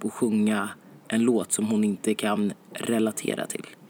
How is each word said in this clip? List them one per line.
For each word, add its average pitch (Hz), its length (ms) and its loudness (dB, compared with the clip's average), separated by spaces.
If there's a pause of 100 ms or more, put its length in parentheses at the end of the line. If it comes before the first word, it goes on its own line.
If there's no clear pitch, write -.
och 110 80 -4
sjunga 107 560 2 (380)
en 113 160 2
låt 113 300 2
som 107 120 0
hon 107 180 2
inte 104 300 0
kan 104 400 0 (200)
relatera - 720 -2
till. - 200 -8 (240)